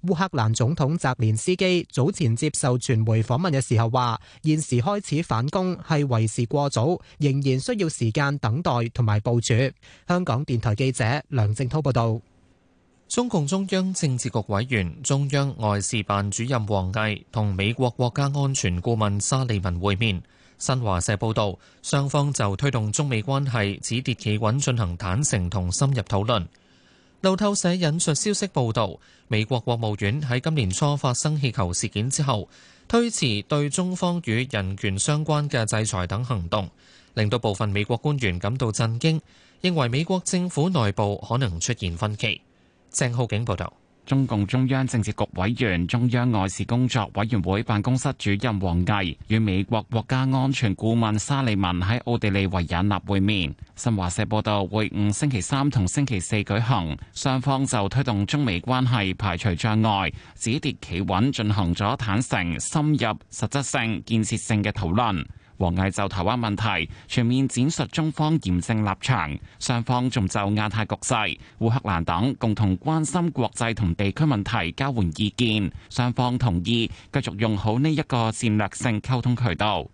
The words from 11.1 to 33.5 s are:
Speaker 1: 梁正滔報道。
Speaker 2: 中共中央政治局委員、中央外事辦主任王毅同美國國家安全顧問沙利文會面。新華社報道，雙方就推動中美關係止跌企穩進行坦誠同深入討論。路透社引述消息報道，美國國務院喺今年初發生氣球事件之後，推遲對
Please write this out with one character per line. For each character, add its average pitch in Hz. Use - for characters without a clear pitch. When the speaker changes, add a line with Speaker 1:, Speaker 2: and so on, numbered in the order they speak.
Speaker 1:
梁 110
正 127
滔 151
報 143
道。 117
Speaker 2:
中 247
共 170
中 190
央 190
政 135
治 120
局 117
委 107
員、 95
中 139
央 139
外 104
事 104
辦 101
主 113
任 120
王 98
毅 -
同 104
美 98
國 123
國 123
家 143
安 139
全 90
顧 117
問 104
沙 131
利 117
文 87
會 101
面。 98
新 131
華 98
社 104
報 110
道， 104
雙 143
方 143
就 101
推 139
動 110
中 147
美 117
關 139
係 110
止 117
跌 123
企 107
穩 113
進 139
行 90
坦 95
誠 101
同 90
深 139
入 117
討 101
論。 104
路 190
透 202
社 180
引 170
述 165
消 208
息 196
報 120
道， 101
美 110
國 123
國 120
務 110
院 110
喺 127
今 160
年 117
初 143
發 131
生 151
氣 135
球 90
事 98
件 107
之 139
後， 123
推 233
遲 107
對 147